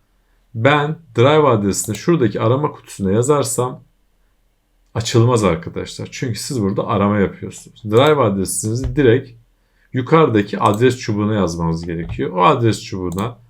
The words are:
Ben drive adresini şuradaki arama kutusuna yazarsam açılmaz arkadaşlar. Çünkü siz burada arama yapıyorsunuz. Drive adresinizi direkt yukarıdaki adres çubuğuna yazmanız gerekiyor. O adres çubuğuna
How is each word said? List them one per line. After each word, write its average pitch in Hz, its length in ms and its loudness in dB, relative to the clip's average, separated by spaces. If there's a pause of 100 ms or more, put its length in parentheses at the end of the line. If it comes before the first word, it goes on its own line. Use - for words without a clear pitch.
(540)
Ben 143 420 2 (200)
drive 143 320 6
adresini 101 480 0
şuradaki 131 440 0
arama 135 320 0
kutusuna - 400 -6
yazarsam 127 680 0 (1120)
açılmaz 113 500 2
arkadaşlar. 90 680 -4
Çünkü 117 260 -8
siz 127 240 -6
burada 101 240 -2
arama 104 320 0
yapıyorsunuz. - 680 -6
Drive 135 380 4
adresinizi 107 720 -2
direkt 135 340 4 (600)
yukarıdaki 123 680 2
adres 117 380 2
çubuğuna 107 360 -2
yazmanız 85 520 -2
gerekiyor. 85 460 -6
O 180 100 -2
adres 120 400 2
çubuğuna 95 560 -8 (120)